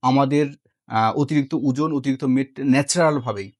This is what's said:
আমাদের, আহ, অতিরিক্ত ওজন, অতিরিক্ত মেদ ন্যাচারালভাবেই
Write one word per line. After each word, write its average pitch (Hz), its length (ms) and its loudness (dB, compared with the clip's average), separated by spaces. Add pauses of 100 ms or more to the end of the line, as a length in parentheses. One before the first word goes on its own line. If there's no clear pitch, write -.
আমাদের, 139 460 2 (400)
আহ, 113 300 0
অতিরিক্ত 147 460 0
ওজন, 147 300 0
অতিরিক্ত 135 300 -2
মেদ 135 240 0 (120)
ন্যাচারালভাবেই 135 1000 0